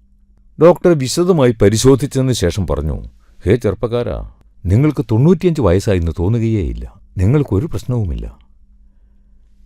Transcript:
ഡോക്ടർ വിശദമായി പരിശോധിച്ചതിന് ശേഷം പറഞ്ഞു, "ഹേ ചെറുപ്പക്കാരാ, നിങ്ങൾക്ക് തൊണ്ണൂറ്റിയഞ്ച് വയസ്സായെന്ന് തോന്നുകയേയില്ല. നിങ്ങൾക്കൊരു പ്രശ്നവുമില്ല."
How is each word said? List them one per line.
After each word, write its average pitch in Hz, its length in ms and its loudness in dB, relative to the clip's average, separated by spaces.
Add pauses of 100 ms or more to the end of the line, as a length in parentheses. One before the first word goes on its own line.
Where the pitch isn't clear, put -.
(580)
ഡോക്ടർ 175 400 4
വിശദമായി 147 560 2
പരിശോധിച്ചതിന് 127 800 2
ശേഷം 90 320 -2
പറഞ്ഞു, 73 300 -4 (420)
"ഹേ 95 180 2
ചെറുപ്പക്കാരാ, 110 640 -4 (460)
നിങ്ങൾക്ക് 139 400 0
തൊണ്ണൂറ്റിയഞ്ച് 151 580 2
വയസ്സായെന്ന് 90 520 0
തോന്നുകയേയില്ല. 95 680 -2 (320)
നിങ്ങൾക്കൊരു 110 500 0
പ്രശ്നവുമില്ല." 90 600 -6 (1400)